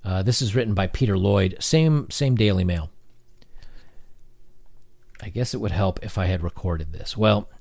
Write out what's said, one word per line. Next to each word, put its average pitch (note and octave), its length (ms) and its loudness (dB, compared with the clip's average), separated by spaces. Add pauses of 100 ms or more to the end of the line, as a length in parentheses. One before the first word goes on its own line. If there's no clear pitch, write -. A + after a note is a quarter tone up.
Uh, F#2+ 180 0
this A#2 180 2
is A2 140 0
written A2+ 200 2
by F#2+ 120 2
Peter G2+ 320 2
Lloyd, F#2+ 400 4
same, D#3 520 2
same C3 260 2
Daily G2+ 260 4
Mail. E2+ 280 0 (2250)
I G2+ 100 -10
guess A#2 240 -2
it G2+ 60 -4
would G2 120 -2
help F#2+ 320 2
if - 120 -6
I F#2 100 0
had F2+ 180 0
recorded E2 480 -4
this. - 240 -8
Well, G#2 320 4 (120)